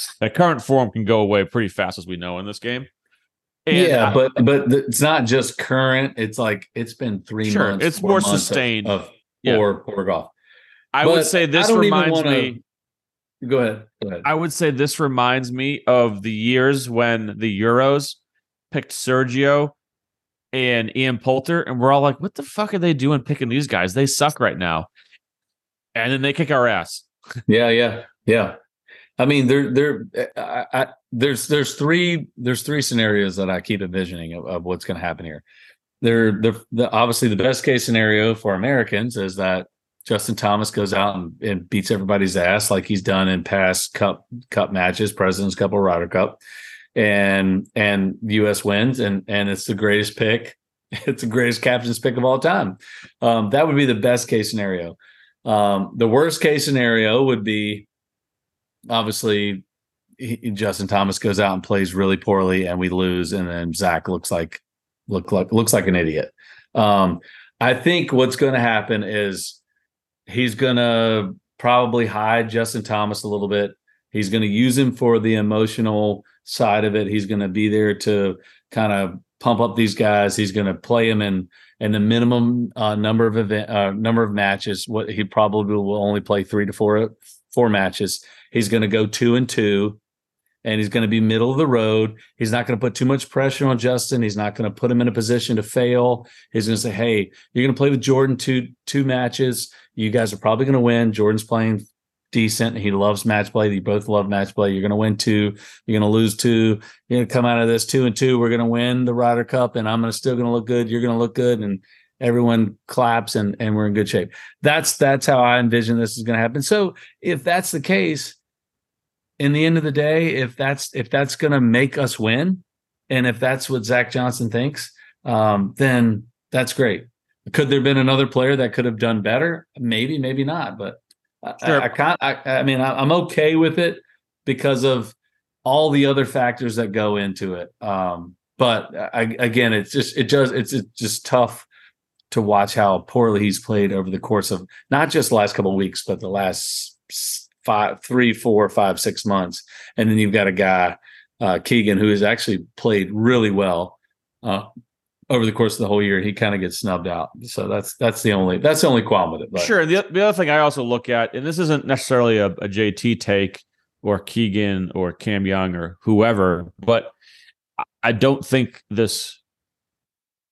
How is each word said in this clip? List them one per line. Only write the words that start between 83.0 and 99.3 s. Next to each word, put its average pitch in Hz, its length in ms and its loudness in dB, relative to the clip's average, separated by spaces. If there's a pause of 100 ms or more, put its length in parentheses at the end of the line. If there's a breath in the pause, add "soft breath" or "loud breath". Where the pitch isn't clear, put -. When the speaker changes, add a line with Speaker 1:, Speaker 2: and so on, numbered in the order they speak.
Speaker 2:
of 107 100 -2
event, 107 340 -2
uh, 101 220 0
number 113 300 0
of 104 100 -2
matches. 98 540 -2
What 110 240 -4
he 107 140 -4
probably 104 500 0
will 101 220 -2
only 104 240 0
play 98 240 -2
three 104 220 -2
to 98 60 -4
four, 107 420 0 (380)
four 120 160 4
matches. 98 560 -2 (280 loud breath)
He's 113 160 0
gonna 110 200 0
go 107 180 2
two 117 300 2
and 127 120 0
two, 104 500 0 (640)
and 110 140 -2
he's 107 120 -2
gonna 113 180 0
be 113 120 2
middle 110 320 2
of 135 40 -4
the 156 100 2
road. 110 500 2 (200 soft breath)
He's 110 160 -4
not 120 140 0
gonna 113 140 -2
put 120 140 -2
too 127 120 -2
much 135 240 -2
pressure 135 360 0
on 127 120 2
Justin. 123 440 -2
He's 104 140 -2
not 104 180 -4
gonna 110 160 -4
put 120 200 -2
him 120 100 2
in 120 80 2
a 110 40 0
position 117 440 -2
to 110 60 0
fail. 123 640 0 (260 loud breath)
He's 107 140 -2
gonna 110 100 0
say, 110 140 -4
"Hey, 107 400 0 (240 soft breath)
you're 127 120 2
gonna 127 100 2
play 139 140 4
with 127 120 0
Jordan 135 340 2
two, 127 320 -2 (180)
two 139 180 0
matches. 127 680 -2 (220 soft breath)